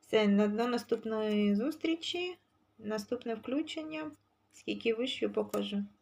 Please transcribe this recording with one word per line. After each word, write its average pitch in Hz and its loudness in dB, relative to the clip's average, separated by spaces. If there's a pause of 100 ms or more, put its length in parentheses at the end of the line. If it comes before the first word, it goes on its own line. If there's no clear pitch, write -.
Все, 214 4
на, 202 6
до 220 2
наступної 220 2
зустрічі. 330 -2 (420)
Наступне 214 -4
включення. 311 -6 (400)
Скільки 214 -4
вишью, 226 -2
покажу. 202 -2 (180)